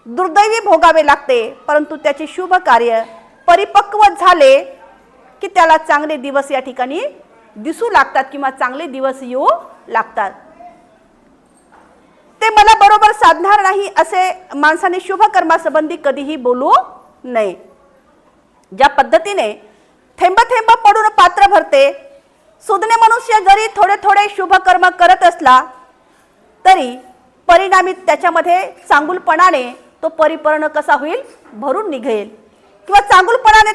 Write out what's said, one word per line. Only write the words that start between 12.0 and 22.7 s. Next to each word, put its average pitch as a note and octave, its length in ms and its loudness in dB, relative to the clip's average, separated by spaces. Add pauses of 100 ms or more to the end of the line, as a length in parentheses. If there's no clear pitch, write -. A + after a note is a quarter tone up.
ते A4 100 0
मला G#4+ 280 6
बरोबर G#4 360 4
साधणार F#4+ 480 2
नाही G4 340 -2
असे F#4 340 -2 (260)
माणसाने D#4+ 440 -2
शुभ F#4+ 240 -4
कर्मासंबंधी D#4+ 800 -2
कधीही C#4+ 340 -6
बोलू B3 340 -2 (520)
नये. A3+ 300 -6 (1160)
ज्या B3 160 0
पद्धतीने D4 640 -2 (680)
थेंब F#4 220 0
थेंब A4+ 300 0 (140)
पडून G#4+ 320 2
पात्र F#4 340 4
भरते, D4+ 400 2 (760)
सुज्ञ G#4+ 360 -2